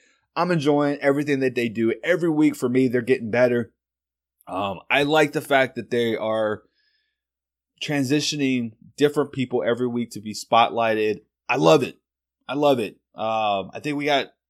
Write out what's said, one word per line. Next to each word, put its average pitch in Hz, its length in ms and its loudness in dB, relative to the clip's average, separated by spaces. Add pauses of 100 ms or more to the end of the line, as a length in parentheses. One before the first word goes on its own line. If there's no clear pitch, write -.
(340)
I'm 175 160 -2
enjoying 147 500 0
everything 143 400 0
that 131 140 0
they 120 140 -2
do. 113 340 -2
Every 170 260 0
week 151 280 2
for 127 120 -2
me, 131 200 2
they're 120 140 0
getting 117 280 -2
better. 120 420 0 (760)
Um, 95 320 -6 (100)
I 139 140 4
like 151 260 4
the 151 100 -6
fact 135 360 0
that 110 120 -10
they 117 280 0
are 110 460 -2 (1160)
transitioning 139 920 -2 (240)
different 143 360 2
people 123 300 -2
every 120 240 0
week 120 260 -6
to 110 80 -14
be 107 140 -12
spotlighted. 110 840 2 (280)
I 120 80 -2
love 151 280 4
it. 87 140 -8 (500)
I 127 60 -6
love 143 260 2
it. 98 160 -8 (180)
Um, 104 580 -2
I - 80 -16
think 147 160 -6
we 143 100 -6
got, 139 220 0 (220)